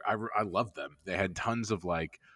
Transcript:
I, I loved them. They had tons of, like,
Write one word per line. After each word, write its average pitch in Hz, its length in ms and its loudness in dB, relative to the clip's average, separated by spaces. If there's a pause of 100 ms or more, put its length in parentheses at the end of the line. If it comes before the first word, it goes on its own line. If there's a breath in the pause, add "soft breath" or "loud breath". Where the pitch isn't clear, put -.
I, 104 100 2 (220)
I 107 60 4
loved 101 320 0
them. 73 300 -10
They 90 120 0
had 92 180 2
tons 117 360 0
of, 98 120 0
like, 82 360 -2 (160 soft breath)